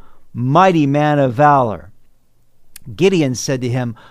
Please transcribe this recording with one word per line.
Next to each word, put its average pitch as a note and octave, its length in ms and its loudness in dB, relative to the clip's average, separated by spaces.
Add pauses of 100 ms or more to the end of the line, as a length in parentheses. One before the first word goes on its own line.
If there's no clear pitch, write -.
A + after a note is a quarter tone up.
(340)
mighty D3+ 540 2
man D3 320 0
of C3 140 0
valor." C3 580 2 (1040)
Gideon D#3 400 0
said C3 260 -6
to B2 80 -6
him, A#2+ 260 -4 (160)